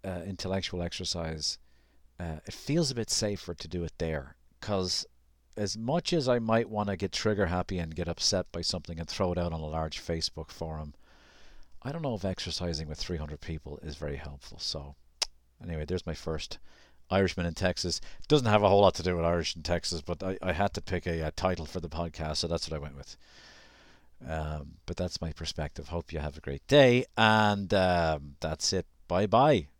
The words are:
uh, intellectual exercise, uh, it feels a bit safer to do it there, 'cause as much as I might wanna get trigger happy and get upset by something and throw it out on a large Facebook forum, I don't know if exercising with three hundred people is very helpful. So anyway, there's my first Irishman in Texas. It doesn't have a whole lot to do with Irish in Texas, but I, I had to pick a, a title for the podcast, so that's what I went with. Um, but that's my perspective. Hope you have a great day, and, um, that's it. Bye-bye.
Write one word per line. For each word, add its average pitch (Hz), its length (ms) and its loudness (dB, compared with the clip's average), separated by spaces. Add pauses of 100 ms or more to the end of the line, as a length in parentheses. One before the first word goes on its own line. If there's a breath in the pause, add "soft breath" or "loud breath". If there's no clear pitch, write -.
uh, 92 220 -6
intellectual 95 560 -2
exercise, 85 760 -4 (640)
uh, 82 240 -6
it - 80 -12
feels 151 380 0
a 127 40 -6
bit 113 140 -2
safer 101 460 -2
to - 140 -10
do 87 160 -4
it 80 140 -6
there, 76 380 -4 (240)
'cause 95 460 -2 (500)
as 104 220 -4
much 135 340 0
as 147 160 2
I 123 120 4
might 113 280 4
wanna 104 280 0
get 92 160 -2
trigger 104 340 2
happy 90 320 0
and 80 160 -4
get 82 140 -2
upset 90 420 0
by 85 100 -6
something 85 380 -4
and 82 100 -6
throw 95 220 0
it 87 80 0
out 87 140 0
on 80 80 -4
a 78 60 -6
large 80 340 -4
Facebook 82 500 -4
forum, 78 440 -8 (880 soft breath)
I 135 100 -6
don't 165 100 -6
know 131 140 -2
if 98 80 -6
exercising 87 640 -4
with 76 100 -8
three 85 200 -4
hundred 76 220 -8
people 78 400 -8
is 76 140 -8
very 71 220 -6
helpful. 69 420 -12
So 71 380 -8 (640)
anyway, 80 220 -6
there's 90 220 -4
my 80 80 -6
first - 440 -8 (500 soft breath)
Irishman 92 380 2
in 85 80 -4
Texas. 90 460 -2 (180 loud breath)
It - 80 -10
doesn't 139 220 4
have 104 160 6
a 101 40 8
whole 101 120 10
lot 98 140 8
to 85 100 -6
do 90 100 2
with 85 100 0
Irish 85 300 2
in 80 80 -12
Texas, 85 380 -2
but 87 240 -6
I, 95 180 -2
I 92 100 0
had 95 220 2
to - 60 -2
pick 90 260 -4
a, 82 140 0
a 90 100 0
title 87 360 0
for - 120 -8
the 82 100 -6
podcast, 80 500 -4
so 87 100 -2
that's 85 200 -2
what 80 60 -6
I 76 60 -4
went 71 160 -12
with. - 200 -16 (1120 loud breath)
Um, 76 600 -6
but 85 100 -6
that's 90 240 -4
my 82 100 -4
perspective. - 580 -6
Hope - 240 -6
you 80 60 -4
have 76 180 -4
a 78 40 -14
great 69 260 -8
day, 127 380 8 (120)
and, 107 580 6
um, 82 680 4
that's - 320 -2
it. 92 140 0 (200)
Bye-bye. 104 640 4 (120)